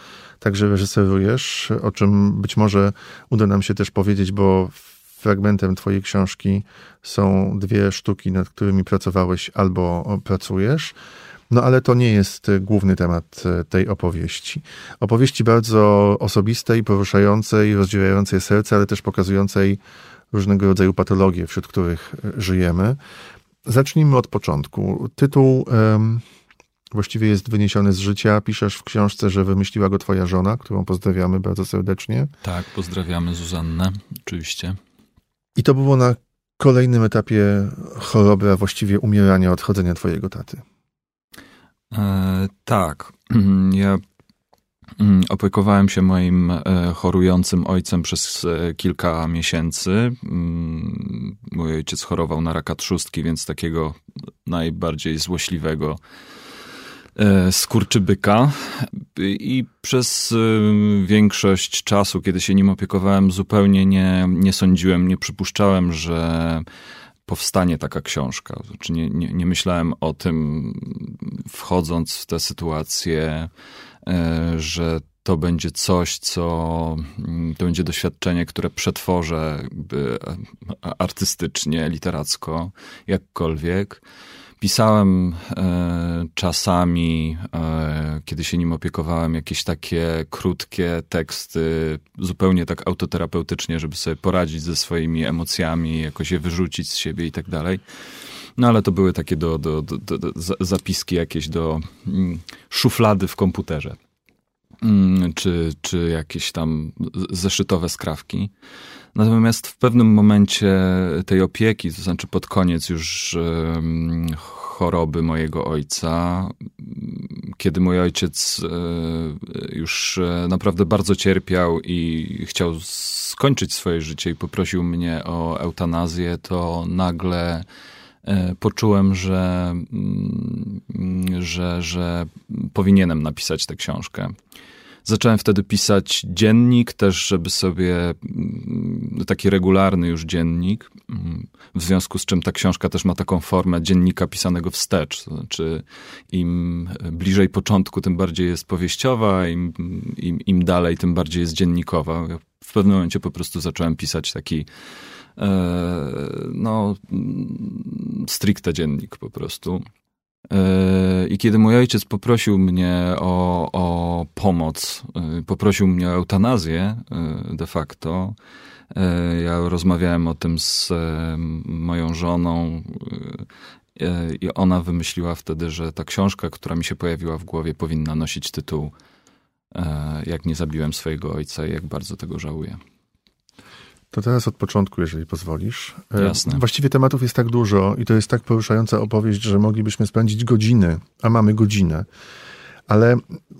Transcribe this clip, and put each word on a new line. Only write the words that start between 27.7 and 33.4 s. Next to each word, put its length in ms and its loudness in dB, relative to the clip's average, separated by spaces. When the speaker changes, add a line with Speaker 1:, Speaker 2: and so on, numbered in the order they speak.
Speaker 1:
z 60 2
życia. 420 2
Piszesz 360 -2
w 80 -16
książce, 460 0
że 140 2
wymyśliła 440 2
go 100 0
twoja 280 0
żona, 300 0
którą 280 -4
pozdrawiamy 560 0
bardzo 240 -2
serdecznie. 600 -2
Speaker 2:
Tak, 220 -6
pozdrawiamy 680 -4
Zuzannę, 580 -4